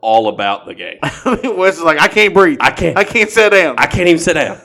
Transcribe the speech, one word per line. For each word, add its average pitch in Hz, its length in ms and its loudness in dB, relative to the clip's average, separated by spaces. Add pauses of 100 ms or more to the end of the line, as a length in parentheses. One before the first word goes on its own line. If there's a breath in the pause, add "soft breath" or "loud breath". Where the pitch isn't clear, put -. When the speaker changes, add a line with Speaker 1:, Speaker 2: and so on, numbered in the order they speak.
Speaker 1:
all 110 260 2
about 101 380 -4
the - 80 -16
game. 87 260 -16
Speaker 2:
<laughs> - 20 -6
I - 400 -4
mean, 233 140 -6
Wes 185 220 0
is 170 40 -10
like, 160 160 0
"I 175 100 2
can't 208 260 0
breathe. 175 260 4
Speaker 1:
I 131 100 2
can't. 165 280 -2
Speaker 2:
I 202 60 0
can't 214 260 -2
sit 220 180 2
down." 175 300 2
Speaker 1:
I 135 80 2
can't 180 200 -2
even 165 140 4
sit 170 140 0
down. 113 300 -4